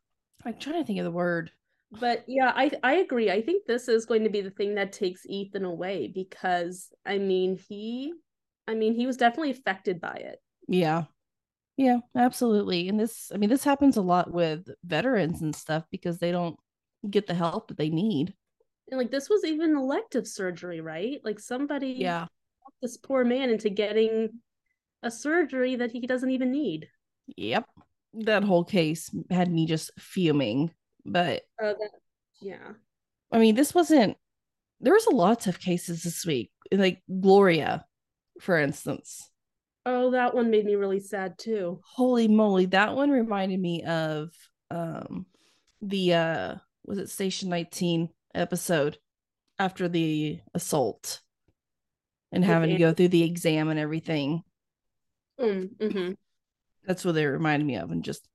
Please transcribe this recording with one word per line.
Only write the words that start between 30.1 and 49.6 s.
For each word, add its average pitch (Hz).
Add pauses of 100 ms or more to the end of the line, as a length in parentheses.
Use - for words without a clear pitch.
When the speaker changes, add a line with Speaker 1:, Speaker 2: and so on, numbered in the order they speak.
Speaker 1:
but 175 (200)
Speaker 2:
Uh, 214
that, 208 (500)
yeah. 196 (580)
Speaker 1:
I 226
mean, 220
this 277
wasn't, 311 (640)
there 277
was 440
a 370
lot 214
of 180
cases 170
this 170
week, 131 (220)
like 190 (180)
Gloria, 190 (560)
for 170
instance. - (540)
Speaker 2:
Oh, 247
that 247
one 233
made 214
me 208
really 196
sad 190
too. 190 (140)
Speaker 1:
Holy 247
moly, 208
that 190
one 285
reminded 202
me 175
of, 160 (400)
um, 170 (540)
the, 190
uh, 165 (300)
was 202
it -
Station 190
nineteen 170 (260)
episode 170 (600)
after 185